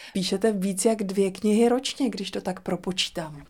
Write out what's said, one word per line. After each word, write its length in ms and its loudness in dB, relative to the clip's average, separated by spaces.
Píšete 380 0
víc 340 0
jak 180 2
dvě 280 2
knihy 380 4
ročně, 400 0
když 220 -6
to 100 -4
tak 180 -4
propočítám. 920 -4